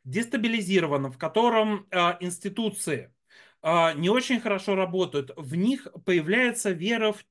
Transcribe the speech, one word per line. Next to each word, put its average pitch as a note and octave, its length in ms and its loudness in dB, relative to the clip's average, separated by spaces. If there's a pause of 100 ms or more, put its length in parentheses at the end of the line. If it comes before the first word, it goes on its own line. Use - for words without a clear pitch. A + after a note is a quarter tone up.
дестабилизировано, F#3 1080 0
в B2+ 60 -20
котором, G#3+ 720 2
а, F3 280 2
институции, F#3 920 -6 (520)
а, E3 300 4
не E3+ 160 0
очень B3 300 2
хорошо G#3 360 -2
работают, F3 600 -2
в D3+ 200 -10
них A#3 320 0 (180)
появляется G3+ 680 0
вера G#3+ 420 0
в - 160 -16